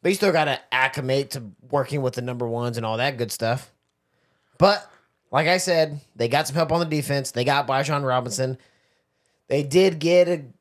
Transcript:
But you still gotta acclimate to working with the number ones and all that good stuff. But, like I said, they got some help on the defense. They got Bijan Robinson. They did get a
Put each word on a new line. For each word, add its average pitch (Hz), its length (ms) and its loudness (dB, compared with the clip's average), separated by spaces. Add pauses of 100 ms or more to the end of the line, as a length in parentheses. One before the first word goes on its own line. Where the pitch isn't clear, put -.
But 175 80 0
you 196 60 0
still 190 160 2
gotta 156 280 0 (120)
acclimate 131 600 0
to 127 120 -10 (260)
working 143 320 -2
with 127 120 -2
the 123 80 -6
number 123 260 -6
ones 117 300 -4
and 117 80 -6
all 110 120 -4
that 131 200 -2
good 113 140 -4
stuff. 117 380 -4 (880)
But, 202 320 4 (420)
like 151 160 2
I 180 100 2
said, 160 420 0 (160)
they 117 140 -2
got 147 180 0
some 135 80 -8
help 160 160 0
on 165 80 2
the 170 60 0
defense. 143 460 -4
They 120 120 -2
got 143 240 0
Bijan 139 400 0
Robinson. 127 500 -2 (920)
They 143 140 0
did 170 360 4
get 175 300 4
a 156 160 -2 (160)